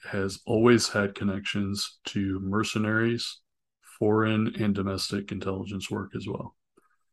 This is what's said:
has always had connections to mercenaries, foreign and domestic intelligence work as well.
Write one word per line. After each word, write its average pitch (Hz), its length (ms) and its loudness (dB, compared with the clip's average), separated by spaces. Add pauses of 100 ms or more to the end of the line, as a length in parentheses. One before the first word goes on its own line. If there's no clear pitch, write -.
has 98 360 -4
always 113 440 6
had 101 260 0
connections 101 920 -4
to 95 360 -2
mercenaries, 110 1000 0 (580)
foreign 110 640 4
and 104 160 2
domestic 98 560 -4
intelligence 98 580 -6
work 104 280 -6
as 98 100 -8
well. - 280 -10 (580)